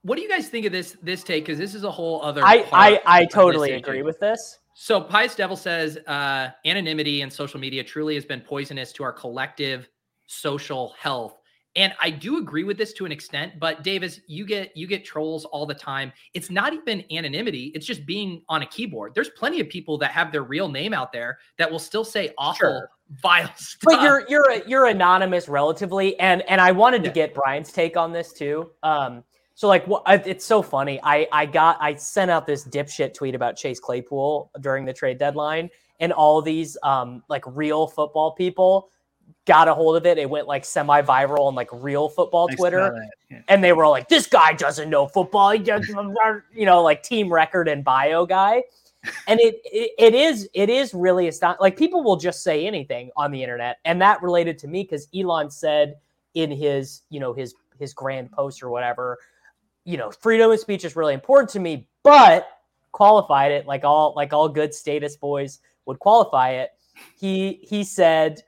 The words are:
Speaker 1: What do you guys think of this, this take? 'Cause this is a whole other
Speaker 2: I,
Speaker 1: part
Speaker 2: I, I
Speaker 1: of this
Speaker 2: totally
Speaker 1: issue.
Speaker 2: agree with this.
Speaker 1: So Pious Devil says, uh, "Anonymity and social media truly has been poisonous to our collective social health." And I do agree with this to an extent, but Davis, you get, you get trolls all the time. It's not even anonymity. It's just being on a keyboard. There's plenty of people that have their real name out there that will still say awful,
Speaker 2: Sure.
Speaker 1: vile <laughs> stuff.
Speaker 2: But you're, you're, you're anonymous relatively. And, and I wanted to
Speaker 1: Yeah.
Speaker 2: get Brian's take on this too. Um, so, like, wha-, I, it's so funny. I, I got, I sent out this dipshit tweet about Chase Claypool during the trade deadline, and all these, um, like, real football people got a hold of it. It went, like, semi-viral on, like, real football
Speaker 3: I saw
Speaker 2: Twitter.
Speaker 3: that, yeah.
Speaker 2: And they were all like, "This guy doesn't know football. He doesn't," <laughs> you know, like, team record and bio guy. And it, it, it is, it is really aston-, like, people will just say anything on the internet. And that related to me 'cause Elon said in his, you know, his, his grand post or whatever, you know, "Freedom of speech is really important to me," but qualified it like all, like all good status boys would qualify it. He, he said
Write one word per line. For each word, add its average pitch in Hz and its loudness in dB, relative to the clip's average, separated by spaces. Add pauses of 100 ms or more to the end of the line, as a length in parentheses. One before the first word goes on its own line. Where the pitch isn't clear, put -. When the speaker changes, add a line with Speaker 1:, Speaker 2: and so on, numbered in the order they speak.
Speaker 1:
What 214 -4
do 330 -8
you 427 -12
guys 359 -4
think 226 -8
of 190 -4
this, 180 -10
this 175 -8
take? 156 -6
'Cause 156 -8
this 190 -10
is 202 -12
a 196 -8
whole 165 -6
other 147 -4
Speaker 2:
I, 220 6
Speaker 1:
part - -10
Speaker 2:
I, 202 6
I 175 6
Speaker 1:
of 165 0
this - -12
Speaker 2:
totally 160 4
Speaker 1:
issue. 127 -6
Speaker 2:
agree 135 -8
with 156 -6
this. 220 -6 (140)
Speaker 1:
So - -2
Pious 214 0
Devil 190 -6
says, 160 -6 (100)
uh, 139 -4 (160)
"Anonymity 156 -4
and 131 -12
social 143 -12
media 131 -10
truly 151 -8
has 139 -8
been 135 -12
poisonous 139 -12
to 143 -14
our 127 -8
collective 131 -10 (380)
social 139 -10
health." 123 -8 (400)
And 190 2
I 170 -2
do 180 -8
agree 160 -8
with 202 -8
this 208 -8
to 190 -10
an 165 -10
extent, 147 -12
but 156 -6
Davis, 185 -8
you 165 -14
get, 196 -8
you 165 -14
get 196 -8
trolls 156 -8
all 147 -10
the 143 -10
time. 135 -10 (220)
It's 175 -12
not 214 -2
even 226 -8
anonymity. 156 -8
It's 151 -12
just 147 -12
being 180 -10
on 156 -4
a - -8
keyboard. 123 -14
There's 285 -4
plenty 311 -6
of 170 -6
people 160 -10
that 139 -4
have 165 -4
their 147 -6
real 156 -6
name 151 -8
out 131 -6
there 120 -10 (200)
that 165 -12
will 160 -10
still 208 -10
say 190 -8
awful, 147 -4
Speaker 2:
Sure. 131 -8 (320)
Speaker 1:
vile 175 0
<laughs> - -20
stuff. - -18
Speaker 2:
But 302 4
you're, 277 2
you're, 269 2
you're 262 4
anonymous 185 2
relatively. 175 -2
And, 180 2
and 190 2
I 180 6
wanted 220 4
to 147 -2
Speaker 1:
Yeah. - -10 (140)
Speaker 2:
get - -12
Brian's 139 -4
take 165 -2
on 170 -2
this 170 -8
too. 156 -8 (100)
Um, 139 -4 (300)
so, - -2
like, 190 4
wha-, 196 -2
I, 196 6
it's 190 -6
so 220 2
funny. 139 -4
I, 151 2
I 151 2
got, 160 2
I 151 -2
sent 180 -2
out 156 0
this 143 -6
dipshit 143 -6
tweet 131 -8
about 123 -6
Chase 131 -8
Claypool 135 -6 (100)
during 135 -4
the 131 -8
trade 127 -6
deadline, 151 -4 (300)
and 170 -2
all 151 4
these, 160 -4
um, 127 -4
like, 143 -6
real 151 -2
football 156 -2
people 185 0 (540)
got 160 8
a 156 4
hold 160 2
of 160 -2
it. 170 4
It 139 -4
went, 147 -6
like, 139 -4
semi-viral 143 2
on, 135 0
like, 123 -6
real 143 -4
football 170 0
Speaker 3:
I 170 -8
saw - -12
Speaker 2:
Twitter. 180 0 (160)
Speaker 3:
that, 110 -14 (200)
yeah. 127 -20
Speaker 2:
And 196 6
they 180 6
were 160 6
all 151 8
like, 131 0
"This 320 4
guy 160 6
doesn't 151 -4
know 143 2
football. 196 2
He 220 0
doesn't," 202 -4 (180)
<laughs> - -14
you 220 -2
know, 180 8
like, 151 2
team 214 -2
record 165 2
and 143 -4
bio 143 2
guy. 196 2 (640)
And 226 4
it, 220 4 (100)
it, 220 -4
it 226 8
is, 262 2
it 196 0
is 254 0
really 180 2
aston-, 170 -2
like, 190 2
people 349 0
will 208 4
just 170 -6
say 160 0
anything 135 -8
on 147 -2
the 131 -8
internet. 120 -8
And 175 0
that 196 4
related 170 0
to 147 -16
me 185 -6
'cause 147 -10
Elon 165 -4
said 151 -2 (380)
in 160 -2
his, 139 -4
you 147 -12
know, 127 -6
his, 127 -10 (220)
his 135 -14
grand 131 -10
post 139 -8
or 123 -10
whatever, 123 -6 (680)
you 175 -8
know, 107 -8
"Freedom 226 2
of 220 2
speech 202 -8
is 156 -10
really 151 -2
important 254 4
to 202 -6
me," 160 -6 (160)
but 247 10 (440)
qualified 151 4
it 143 -4
like 139 -6
all, 151 4
like 147 -4
all 156 4
good 151 -2
status 147 -6
boys 143 -8 (260)
would 135 -10
qualify 147 4
it. 127 -6 (480)
He, 190 -4
he 208 -4
said 160 2